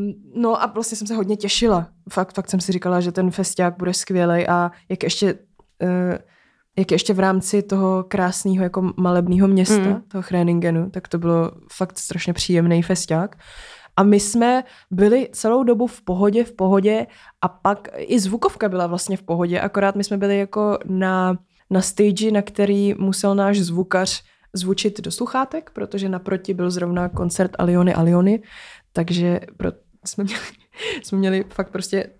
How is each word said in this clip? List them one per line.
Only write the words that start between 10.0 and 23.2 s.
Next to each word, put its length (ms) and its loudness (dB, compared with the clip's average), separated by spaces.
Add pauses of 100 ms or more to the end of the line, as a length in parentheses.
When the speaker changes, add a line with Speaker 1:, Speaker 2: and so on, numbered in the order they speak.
Speaker 1:
toho 140 -8
Chreningenu, 680 0
tak 180 -12
to 100 -4
bylo 340 0 (200)
fakt 280 -6
strašně 340 -4
příjemný 500 2
festiák. 520 -2 (600)
A 60 6
my 160 6
jsme 440 2 (280)
byli 400 4
celou 320 2
dobu 240 2
v 140 -12
pohodě, 420 0
v 80 -14
pohodě 560 2 (340)
a 60 0
pak 400 -2 (100)
i 220 0
zvukovka 500 -2
byla 180 -2
vlastně 300 -4
v 60 -12
pohodě, 360 -2
akorát 360 0
my 80 -2
jsme 140 -4
byli 220 0
jako 460 0
na, 520 0 (320)
na 120 2
stage, 500 2
na 100 2
který 520 0
musel 420 0